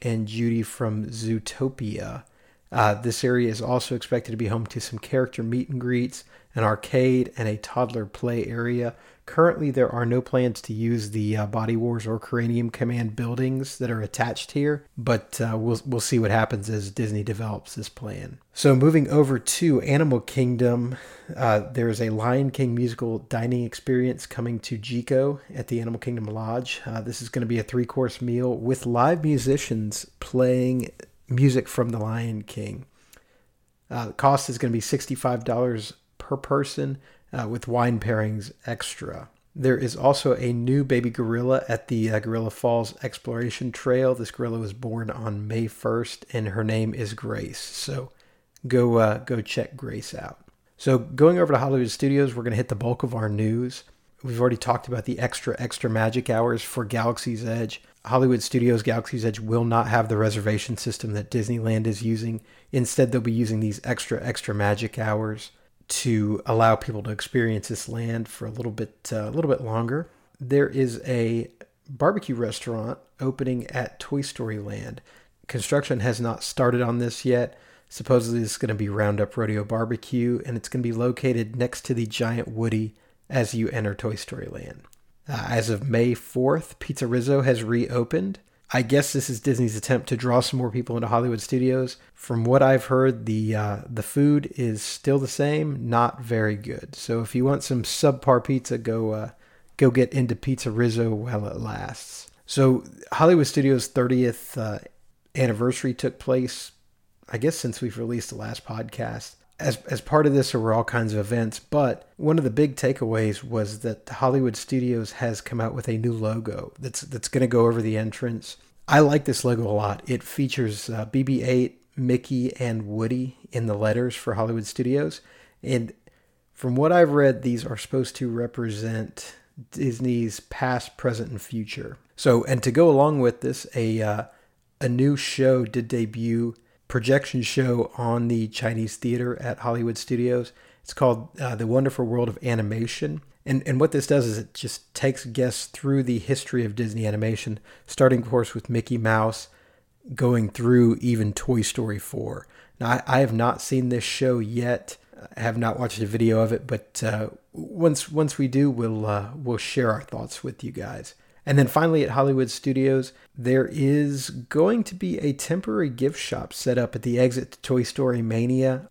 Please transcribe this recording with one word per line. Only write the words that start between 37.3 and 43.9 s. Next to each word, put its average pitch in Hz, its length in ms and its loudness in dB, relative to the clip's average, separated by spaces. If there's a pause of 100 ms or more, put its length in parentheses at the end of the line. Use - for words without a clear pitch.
uh, 117 140 -6
with 117 200 -8
wine 120 320 2
pairings 107 520 -2 (140)
extra. - 640 -10 (280)
There 131 220 4
is 123 180 -2
also 135 400 4
a 123 180 0
new 127 300 2
baby 123 260 2
gorilla 123 580 0
at - 220 -4
the, 110 220 0
uh, 107 80 2
Gorilla 113 320 -2
Falls 117 520 0
Exploration 120 680 -6
Trail. 127 440 2